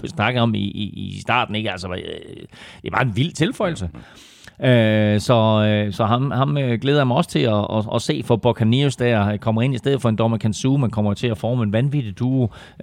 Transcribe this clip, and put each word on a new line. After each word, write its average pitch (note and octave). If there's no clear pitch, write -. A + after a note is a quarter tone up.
snakkede A#2
om A2+
i, G#2
i, G2
i F#2+
starten, A2
ikke? G#2+
Altså, F#2
øh, F2+
det -
er -
bare A2
en G2+
vild C#3
tilføjelse. E3
Øh, G#2+
så, A2
øh, G#2
så A2
ham, B2+
ham, C#3
øh, B2
glæder C#3+
jeg C3+
mig B2
også E3+
til -
at, G#2+
at, G#2+
at A2+
se D3
for A#2+
Buccaneers, A#2+
der G#2+
kommer A2+
ind C3+
i A#2
stedet C#3
for B2
en A2
Ndamukong A2
Suh, C3+
man A#2+
kommer G#2
til -
at A2+
forme A#2+
en G2+
vanvittig B2
duo, B2+